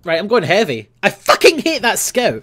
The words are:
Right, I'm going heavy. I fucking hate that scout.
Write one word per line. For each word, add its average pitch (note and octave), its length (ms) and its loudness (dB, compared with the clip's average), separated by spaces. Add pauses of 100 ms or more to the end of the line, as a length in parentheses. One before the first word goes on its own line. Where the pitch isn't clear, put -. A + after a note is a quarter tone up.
Right, E3 140 -2
I'm F#3 100 -4
going G#3+ 160 2
heavy. D3+ 440 0 (140)
I G3 80 2
fucking - 500 0
hate D#4 220 -2
that G#3 160 0
scout. F3 440 -2